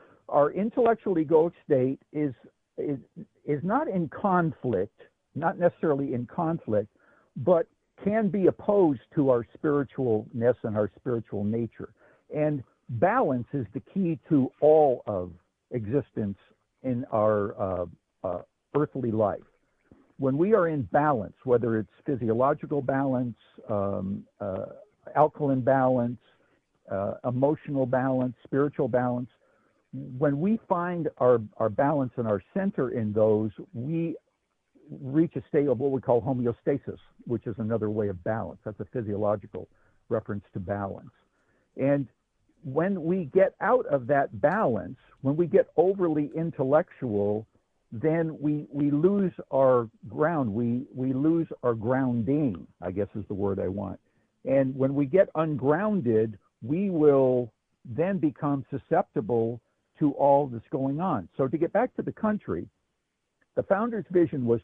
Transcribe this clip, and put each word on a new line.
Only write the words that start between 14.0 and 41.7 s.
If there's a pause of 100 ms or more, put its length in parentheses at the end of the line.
to (100)
all
of (400)
existence (460)
in
our,
uh, (380)
uh, (340)
earthly
life. (800)
When
we
are
in
balance,
whether
it's (160)
physiological
balance, (320)
um, (160)
uh, (500)
alkaline
balance, (720)
uh, (120)
emotional
balance,
spiritual
balance, (640)
when
we
find (100)
our, (160)
our
balance
and
our (120)
center
in
those, (220)
we (840)
reach
a
state
of
what
we
call
homeostasis, (280)
which
is
another
way
of
balance.
That's
a
physiological (420)
reference (100)
to
balance. (640)